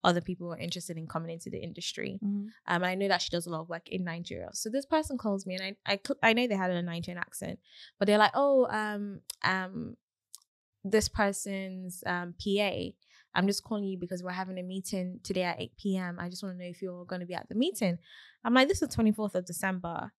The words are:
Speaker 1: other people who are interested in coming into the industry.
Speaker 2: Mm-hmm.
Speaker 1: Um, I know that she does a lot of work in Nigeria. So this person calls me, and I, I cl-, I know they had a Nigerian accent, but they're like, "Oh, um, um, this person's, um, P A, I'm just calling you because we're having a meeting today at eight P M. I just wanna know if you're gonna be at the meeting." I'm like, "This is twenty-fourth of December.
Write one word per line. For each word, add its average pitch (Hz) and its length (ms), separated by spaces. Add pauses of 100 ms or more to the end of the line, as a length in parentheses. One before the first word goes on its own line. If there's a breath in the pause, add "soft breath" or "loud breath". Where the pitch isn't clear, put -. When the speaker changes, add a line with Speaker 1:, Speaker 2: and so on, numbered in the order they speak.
Speaker 1:
other 175 160
people 180 260
who 170 60
are - 40 (100)
interested 170 300
in 160 100
coming 165 240
into 165 180
the - 200
industry. - 540
Speaker 2:
Mm-hmm. 202 240 (200 loud breath)
Speaker 1:
Um, 180 160
I 185 120
know 196 140
that 185 140
she - 80
does 170 160
a - 20
lot 165 120
of 170 80
work 170 200
in 185 140
Nigeria. 165 500
So - 160
this 277 160
person 311 320
calls 196 300
me, 185 80
and 190 140
I, - 240
I 202 120
cl-, - 160
I 226 120
know 240 140
they 214 80
had 185 160
a 175 100
Nigerian 175 360 (100)
accent, - 320 (380 loud breath)
but 196 100
they're 208 180
like, - 100
"Oh, 269 320 (140)
um, 208 400 (220)
um, 185 540 (880)
this 208 260
person's, 190 960
um, 175 340
P 202 220
A, - 340 (380 soft breath)
I'm 185 140
just 202 160
calling 208 220
you 190 120
because 180 260
we're 180 80 (120)
having 185 160
a 180 40
meeting 180 600
today 185 200
at 175 160
eight - 180
P 190 200
M. 180 220
I 175 100
just 180 140
wanna 185 120
know 180 100 (100)
if - 60
you're 180 240
gonna 180 200
be 175 160
at - 80
the 185 60
meeting." 226 420 (460 loud breath)
I'm 233 100
like, 262 140
"This 381 140
is 311 80
twenty-fourth 214 460
of 180 100
December. 180 720